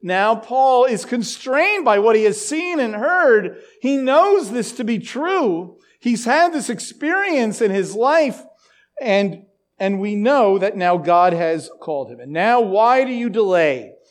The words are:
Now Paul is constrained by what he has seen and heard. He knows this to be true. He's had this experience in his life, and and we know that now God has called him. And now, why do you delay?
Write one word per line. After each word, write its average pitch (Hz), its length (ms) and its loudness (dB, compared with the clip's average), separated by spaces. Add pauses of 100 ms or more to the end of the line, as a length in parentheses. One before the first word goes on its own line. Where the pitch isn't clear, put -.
Now 196 340 0
Paul 254 480 2
is 247 220 0
constrained 302 800 -2
by 208 140 4
what 220 180 4
he 220 60 2
has 208 200 0
seen 330 380 -4
and 220 140 -4
heard. 240 680 2 (200)
He 277 140 0
knows 285 560 2
this 240 220 -6
to 254 100 -8
be 220 160 -2
true. 277 760 -4 (240)
He's 240 240 -2
had 320 260 2
this 294 180 -6
experience 294 920 -4
in 208 100 2
his 196 240 -4
life, 277 480 0 (560)
and 202 460 -2 (380)
and 196 160 -2
we 208 160 -4
know 208 440 2
that 202 180 -2
now 175 180 2
God 175 380 4
has 165 360 -2 (120)
called 139 280 -8
him. 120 120 -18
And 131 100 -16
now, 214 300 2
why 226 420 2
do 262 80 -6
you 240 180 -4
delay? 170 600 0 (200)